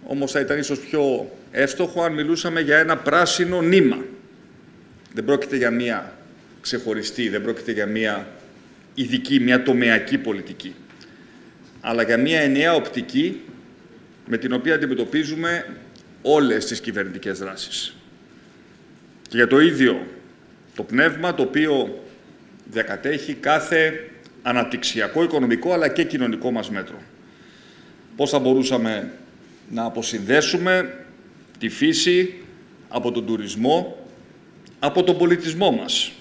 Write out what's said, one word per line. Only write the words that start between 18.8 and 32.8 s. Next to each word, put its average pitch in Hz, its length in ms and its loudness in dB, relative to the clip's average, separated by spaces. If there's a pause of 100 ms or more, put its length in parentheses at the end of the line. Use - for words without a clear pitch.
Και - 160 -8
για 120 100 4
το 131 120 6
ίδιο 135 480 4 (680)
το 107 80 -8
πνεύμα 151 500 0
το 139 80 -2
οποίο 135 640 0 (600)
διακατέχει 127 680 -4
κάθε 156 760 0 (320)
αναπτυξιακό, 120 840 0
οικονομικό, 156 500 0
αλλά 165 140 2
και 147 160 0
κοινωνικό 127 480 -2
μας 110 180 -4
μέτρο. 98 320 -8 (1120)
Πώς 139 140 0
θα 143 100 2
μπορούσαμε 127 720 0 (580)
να 117 140 -6
αποσυνδέσουμε 127 1200 0 (540)
τη 113 100 -2
φύση 175 640 2 (560)